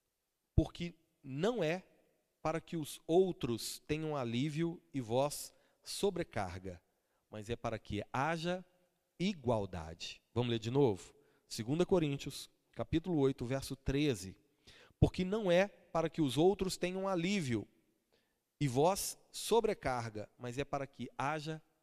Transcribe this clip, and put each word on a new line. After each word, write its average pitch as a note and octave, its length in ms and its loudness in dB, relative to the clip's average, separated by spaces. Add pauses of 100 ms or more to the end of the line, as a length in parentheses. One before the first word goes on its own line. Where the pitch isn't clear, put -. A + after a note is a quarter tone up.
(540)
"Porque E3+ 400 2 (280)
não E3 420 0
é F3 180 0 (600)
para D#3+ 180 -2
que - 160 -8
os - 300 -6
outros D#3+ 800 2
tenham D3+ 280 -2
alívio C#3+ 680 -2 (100)
e C3+ 80 -4
vós B2+ 520 0 (300)
sobrecarga, F#2+ 1000 -4 (500)
mas G#2+ 180 -10
é A#2 80 -4
para A2+ 220 -4
que G#2 340 -4
haja E3 520 -2 (540)
igualdade." G#2+ 1040 -2 (120)
Vamos A#2+ 160 2
ler A#2 80 2
de A2+ 120 -6
novo? B2 440 2 (340)
Segunda D3 380 0
Coríntios, D3 640 0 (220)
capítulo E3 460 -2
oito, C3+ 280 4
verso C3+ 280 -4
treze. C3 640 0 (640)
"Porque - 240 6
não G3 260 0
é F#3 180 6
para - 400 -4
que D#3+ 140 -2
os C3 160 2
outros F#3 380 4
tenham F#3 320 -2
alívio E3+ 580 0 (960)
e D3 80 2
vós D#3 500 0 (140)
sobrecarga, B2+ 1040 -2
mas B2 180 -10
é C#3 80 -2
para C#3 220 -4
que - 320 -12
haja D3+ 420 -4 (220)